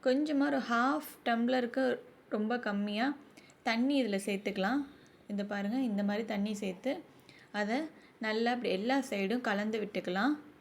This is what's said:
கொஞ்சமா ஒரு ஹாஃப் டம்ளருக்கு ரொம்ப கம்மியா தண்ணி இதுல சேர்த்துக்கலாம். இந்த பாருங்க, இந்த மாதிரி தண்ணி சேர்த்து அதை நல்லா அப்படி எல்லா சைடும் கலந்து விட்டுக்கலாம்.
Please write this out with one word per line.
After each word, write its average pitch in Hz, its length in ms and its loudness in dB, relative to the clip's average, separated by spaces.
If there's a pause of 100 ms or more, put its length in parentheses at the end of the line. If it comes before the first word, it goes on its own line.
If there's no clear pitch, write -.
கொஞ்சமா 277 460 4
ஒரு 269 180 2
ஹாஃப் 262 400 2 (180)
டம்ளருக்கு 240 560 2 (520)
ரொம்ப 220 320 0
கம்மியா 208 420 0 (600)
தண்ணி 247 340 2
இதுல 202 240 0
சேர்த்துக்கலாம். 202 540 0 (520)
இந்த 202 180 -2
பாருங்க, 208 280 -2 (100)
இந்த 202 120 0 (100)
மாதிரி 214 220 -2
தண்ணி 208 300 -2
சேர்த்து 190 300 -2 (720)
அதை 226 180 0 (460)
நல்லா 233 300 2
அப்படி 247 220 0
எல்லா 254 200 2 (120)
சைடும் 208 400 0
கலந்து 214 320 -2
விட்டுக்கலாம். 196 520 0 (260)